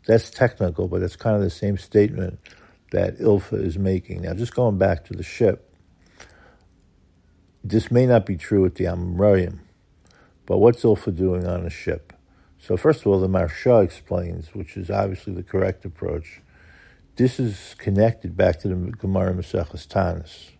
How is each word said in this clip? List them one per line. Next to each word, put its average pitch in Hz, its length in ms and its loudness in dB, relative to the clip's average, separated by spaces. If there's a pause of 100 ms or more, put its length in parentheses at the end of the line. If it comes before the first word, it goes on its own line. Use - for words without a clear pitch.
that's 113 240 2
technical, 92 580 -2
but 90 140 -2
that's 92 140 -4
kind 110 200 0
of 104 60 2
the 95 80 0
same 101 300 -4
statement 101 600 0 (520)
that 92 260 -2
Ilfa 101 420 2
is 87 200 -4
making. 95 420 -2
Now, 90 140 -6
just 117 180 -8
going 113 240 0
back 92 280 0
to - 80 -14
the - 100 -10
ship, - 500 -2 (1900)
this 107 260 0
may 123 160 4
not 120 220 4
be 98 100 -4
true 98 280 2
at 87 100 0
the - 80 -4
Amoraim, 90 760 2 (840)
but 95 140 0
what's 117 240 4
Ilfa 104 320 2
doing 90 320 -2
on 87 180 -4
a 82 60 -8
ship? - 420 -10 (460)
So - 180 -4
first 151 240 0
of - 60 -2
all, 98 120 4
the 95 80 0
Maharsha 95 560 2
explains, 87 680 -6
which 98 240 -14
is 92 140 -10
obviously 98 420 -4
the 90 80 -10
correct 95 440 -4
approach, 80 560 -10 (720)
this 127 240 0
is 110 380 -6
connected 98 600 0
back 90 240 2
to - 80 -6
the 92 60 -2
Gemara 92 580 -2
Maseches 85 520 -6
Tanis. 85 760 -6